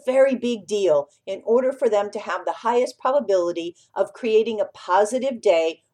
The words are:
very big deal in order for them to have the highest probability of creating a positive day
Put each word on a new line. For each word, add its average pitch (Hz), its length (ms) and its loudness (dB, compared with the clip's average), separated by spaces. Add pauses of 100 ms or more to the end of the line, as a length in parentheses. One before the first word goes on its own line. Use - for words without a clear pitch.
very 269 260 4
big 233 320 -4
deal 165 420 0 (200)
in 190 180 -10
order 254 260 2
for 269 160 -2
them 208 220 0
to 214 100 -10
have 185 260 -6
the 170 60 -4
highest 240 460 -2
probability 180 800 -2 (200)
of 196 180 -2
creating 220 460 0
a 202 140 -2
positive 220 640 0
day 165 440 0 (100)